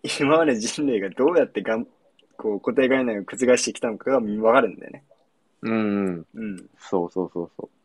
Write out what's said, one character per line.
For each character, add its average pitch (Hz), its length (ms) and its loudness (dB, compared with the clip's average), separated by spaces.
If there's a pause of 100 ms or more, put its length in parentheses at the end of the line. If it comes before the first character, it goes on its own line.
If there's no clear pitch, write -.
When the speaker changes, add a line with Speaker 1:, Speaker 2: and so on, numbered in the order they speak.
Speaker 1:
い-、 151 60 -8 (120)
今 151 180 4
ま 165 80 6
で 123 120 2
人 120 280 -4
類 117 140 2
が 98 100 -4
ど 127 160 0
う 170 100 4
や 139 80 4
っ - 40 -4
て 104 140 -6
が 110 140 -2
ん-、 117 100 -6 (500)
こ 104 180 -4
う 98 60 -6
固 120 140 -2
定 131 140 2
概 131 160 2
念 107 160 -2
を 98 40 -10
覆 - 120 -12 (220)
し - 60 -2
て 110 80 -4
き - 80 -12
た 123 80 -2
の 107 100 -6
か - 120 -4
が 135 100 4 (220)
わ 113 120 6
か 135 80 8
る 101 80 -2
ん 80 80 -16
だ - 80 -18
よ - 60 -18
ね。 - 120 -20 (580)
Speaker 2:
う 113 80 -4
ん - 20 0
う 101 380 0
ん。 85 240 -10
Speaker 1:
う 110 100 -12
ん。 98 340 -12
Speaker 2:
そ 90 260 -2
う 85 60 -8
そ 92 140 -4
う 82 80 -10
そ 85 120 -6
う - 120 -14
そ - 80 -14
う。 - 60 -20 (140)